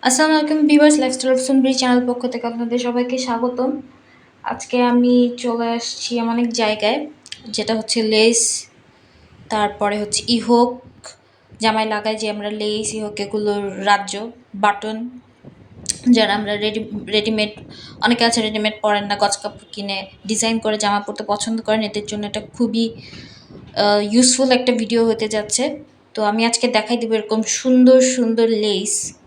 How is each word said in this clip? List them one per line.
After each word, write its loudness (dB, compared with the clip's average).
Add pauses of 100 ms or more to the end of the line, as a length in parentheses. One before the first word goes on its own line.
আসসালামু 4
আলাইকুম 2
ভিউয়ার্স, 8
লাইফস্টাইল 0
অফ 2
সুনবি 2
চ্যানেল 2
পক্ষ -2
থেকে -4
আপনাদের -2
সবাইকে -2
স্বাগতম। -2 (600)
আজকে -2
আমি 4
চলে -2
আসছি -4
এমন -2
এক 0
জায়গায়, 0 (400)
যেটা -2
হচ্ছে -2
লেস, 2 (800)
তারপরে -2
হচ্ছে -4
ইহোক, 2 (880)
জামায় 0
লাগাই -4
যে -6
আমরা -6
লেস, -6
ইহোক -8
এগুলোর -4
রাজ্য, 0 (240)
বাটন, -4 (1000)
যারা 4
আমরা -4
রেডি-, -6
রেডিমেড, 0 (500)
অনেকে 2
আছে 0
রেডিমেড -2
পরেন 0
না, -4
গজ -2
কাপড় -12
কিনে -8 (200)
ডিজাইন -2
করে -2
জামা 0
পরতে -10
পছন্দ -4
করেন, 0
এদের -6
জন্য -8
এটা -8
খুবই, -2 (880)
আহ, 2 (120)
ইউজফুল 4
একটা 2
ভিডিও 0
হতে 0
যাচ্ছে। -4 (360)
তো -4
আমি 2
আজকে 0
দেখাই 0
দিব -2
এরকম -2
সুন্দর 6
সুন্দর 2
লেস -2 (140)